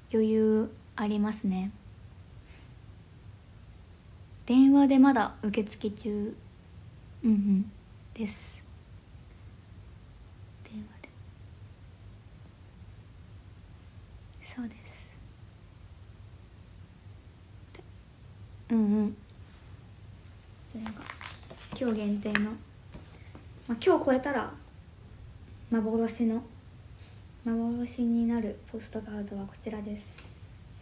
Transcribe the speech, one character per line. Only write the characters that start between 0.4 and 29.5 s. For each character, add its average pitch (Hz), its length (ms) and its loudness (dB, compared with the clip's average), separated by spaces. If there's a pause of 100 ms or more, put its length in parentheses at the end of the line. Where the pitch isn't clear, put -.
あ 220 100 -2
り 208 120 2
ま 208 140 2
す 208 120 -6
ね。 190 260 0 (2750)
電 269 240 10
話 277 140 10
で 269 120 8
ま 277 140 12
だ 240 300 2
受 214 200 2
付 - 280 -4
中。 208 440 -4 (880)
う 254 60 4
ん - 20 8
う 220 40 8
ん。 202 360 4 (440)
で 220 120 -6
す。 - 360 -10 (2000)
電 214 160 -12
話 208 60 -10 (160)
で。 - 80 -18 (3250)
そ - 200 -12
う 233 40 -6
で 214 80 -12 (160)
す。 - 200 -18 (2750)
で、 - 80 -16 (880)
う 233 40 2
ん 226 40 6
う 214 240 4
ん。 208 60 0
じ - 60 -6 (1600)
ゃ - 20 -8
あ 220 40 -8
な 220 80 -6
ん - 20 -14
か、 - 80 -14 (760)
今 247 120 0
日 214 60 2
限 208 220 0
定 208 140 -4
の、 208 200 2 (1120)
ま 240 80 -2
あ、 - 100 -2
今 359 140 8
日 - 80 -4
超 269 80 6
え 254 60 4
た 285 120 -2
ら、 233 180 -2 (1200)
幻 226 540 0
の、 226 180 2 (1040)
幻 233 580 -2
に 233 240 4
な 233 140 2
る 208 180 -4 (140)
ポ 220 80 -6
ス 202 100 -12
ト 214 120 -6
カ 208 80 -12
ー 208 180 -6
ド 202 80 -8
は 196 80 -6
こ 196 160 -12